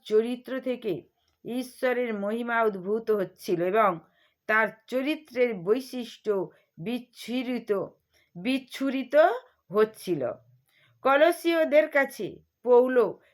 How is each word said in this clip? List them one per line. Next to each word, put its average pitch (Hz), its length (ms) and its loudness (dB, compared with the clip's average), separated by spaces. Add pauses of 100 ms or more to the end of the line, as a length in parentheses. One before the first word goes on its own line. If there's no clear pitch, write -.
চরিত্র 240 580 -2
থেকে 240 420 -6 (420)
ঈশ্বরের 247 680 -4
মহিমা 226 480 -2
উদ্ভূত 214 480 -2
হচ্ছিল 185 520 -2
এবং 190 360 2 (480)
তার 214 220 2 (180)
চরিত্রের 254 680 -2
বৈশিষ্ট্য 208 960 -4 (280)
বিচ্ছিরিত 233 1080 -6 (560)
বিচ্ছুরিত 262 760 -2 (540)
হচ্ছিল। 175 600 -2 (720)
কলসীয়দের 311 840 4
কাছে 269 480 -2 (280)
পৌল 247 480 4 (220)